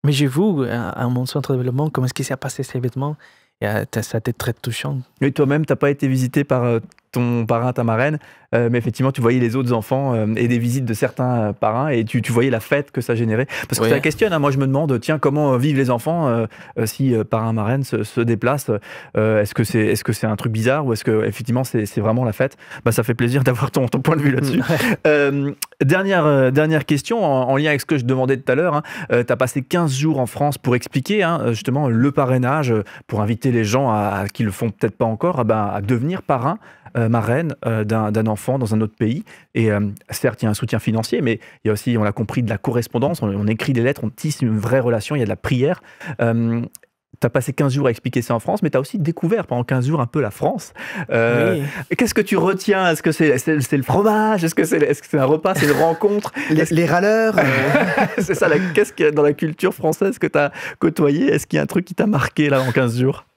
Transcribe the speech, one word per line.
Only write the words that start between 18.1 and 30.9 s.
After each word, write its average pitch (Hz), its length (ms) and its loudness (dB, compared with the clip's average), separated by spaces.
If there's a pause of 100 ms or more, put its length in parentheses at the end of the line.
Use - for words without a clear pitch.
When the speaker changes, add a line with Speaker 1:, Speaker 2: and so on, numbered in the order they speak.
Speaker 2:
déplacent, 120 500 0 (460)
euh, 110 240 2
est-ce 101 140 -2
que 117 100 2
c'est, 107 220 0
est-ce 107 180 0
que 117 80 -2
c'est - 140 -2
un 107 100 0
truc 117 160 -4
bizarre 127 320 0
ou 123 80 0
est-ce 107 120 -4
que, 110 200 2
effectivement, 117 400 -2
c'est, 110 220 -2
c'est 107 160 -4
vraiment 113 220 0
la 110 100 -2
fête ? - 240 -4 (260)
Bah, 117 80 4
ça 120 100 0
fait 117 120 0
plaisir 123 280 0
<laughs> - 20 0
d'avoir 123 260 0
ton, 127 180 0
ton 135 120 -2
point 160 160 2
de 143 60 0
vue 139 100 4
là-dessus. 139 280 0
Speaker 1:
Ouais. 180 360 0 (100)
Speaker 2:
Euh, 143 460 2 (300)
dernière, 180 440 2
euh, 135 240 4
dernière 151 340 2
question, 190 400 0
en, 131 240 2
en 135 80 2
lien 151 140 0
avec 139 100 0
ce - 60 -12
que 156 100 2
je 123 80 -2
demandais 131 320 2
tout 131 160 -2
à - 40 4
l'heure, 165 180 2
hein. 151 80 0 (300)
Euh, 120 100 4
t'as 120 140 0
passé 131 260 -2
quinze 165 340 0
jours 147 220 0
en 123 80 -2
France 143 320 -2
pour 127 180 2
expliquer, 185 460 -2